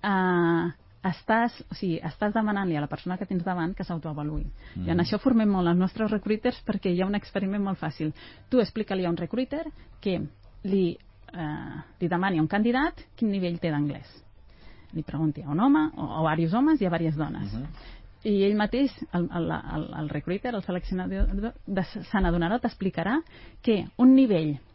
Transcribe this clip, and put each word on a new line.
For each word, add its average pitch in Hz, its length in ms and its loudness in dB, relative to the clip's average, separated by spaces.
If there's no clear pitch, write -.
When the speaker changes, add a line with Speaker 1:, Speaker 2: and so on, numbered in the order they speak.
Speaker 1:
eh, 175 640 2
estàs, 226 460 0
o - 40 -10
sigui, 175 300 -2
estàs 202 300 -4
demanant-li 196 420 0
a 147 60 0
la 147 80 -4
persona 180 260 -6
que 185 100 -6
tens 180 180 -2
davant 180 300 -2
que 190 100 -6
s'autoavaluï. 151 580 -6
I - 140 -4
en 170 60 2
Speaker 2:
Mhm. 170 40 4
Speaker 1:
això 185 180 0
formem 226 300 4
molt 185 200 2
els 175 100 4
nostres 208 320 0
recruiters, 214 560 -2
perquè 196 280 -2
hi 180 60 0
ha 185 60 2
un 202 80 -2
experiment 202 480 -2
molt 196 160 -2
fàcil. 156 340 -4
Tu 254 120 4
explica-li 196 460 0
a 170 40 2
un 170 60 0
recruiter 254 480 -4
que 180 200 0
li, 190 340 2
eh, 156 500 -8
li 175 80 0
demani 180 300 2
a 156 40 4
un 156 60 2
candidat 240 460 2
quin 220 140 0
nivell 180 280 -2
té 170 120 0
d'anglès. 147 360 -2
Li 156 100 -6
pregunti 151 400 -2
a 143 80 -10
un 156 100 0
home, 302 360 4
o - 320 -2
a 151 80 2
diversos 165 220 2
homes 302 220 4
i 196 60 2
a 175 40 2
diverses 165 260 0
dones. 101 380 -6
Speaker 2:
Mhm. 123 100 -6
Speaker 1:
I 202 200 2
ell 202 120 4
mateix, 233 340 2
el, 170 180 0
el, 165 180 -2
el, 160 460 -6
el 151 120 -6
recruiter, 180 460 -4
el 196 100 -4
seleccionador, 190 880 -2
de, 190 180 -2
se - 340 -4
n'adonarà, 170 420 2
t'explicarà 196 600 -2
que 214 240 2
un 254 180 8
nivell 165 440 4